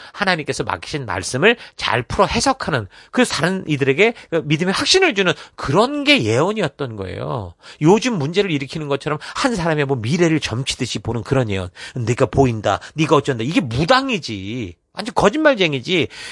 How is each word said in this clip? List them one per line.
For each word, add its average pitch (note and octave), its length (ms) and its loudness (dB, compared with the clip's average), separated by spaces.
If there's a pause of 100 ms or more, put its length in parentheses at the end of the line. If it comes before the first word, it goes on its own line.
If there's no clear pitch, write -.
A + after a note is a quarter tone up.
(140)
하나님께서 D#3+ 500 -2
맡기신 G2+ 420 -6
말씀을 B2+ 520 2 (180)
잘 - 260 0
풀어 - 240 0
해석하는, F3 600 -2 (240)
그래서 - 240 2
다른 F#3 320 0
이들에게 C#3+ 480 2 (300)
믿음의 D#3+ 280 0
확신을 F4+ 400 2
주는 F#3+ 180 2 (240)
그런 B3+ 480 0
게 C4+ 200 4
예언이었던 C#3+ 720 0
거예요. G2+ 580 -6 (280)
요즘 G#3+ 360 6
문제를 F3 320 0
일으키는 D3 380 -4
것처럼 C#3+ 320 -2 (160)
한 A#3+ 200 -4
사람의 D#3+ 300 0
뭐 C#3 100 0
미래를 D#3 440 2
점치듯이 - 580 -4
보는 A2+ 240 -4
그런 A2+ 300 0
예언, F#2+ 180 -4 (240)
네가 B2 340 0
보인다, A2+ 520 2 (160)
네가 D3+ 220 4
어쩐다, B2+ 260 -2
이게 E3+ 180 0
무당이지, B2+ 1120 -2 (180)
완전 - 200 -10
거짓말쟁이지. F#3+ 920 2 (240)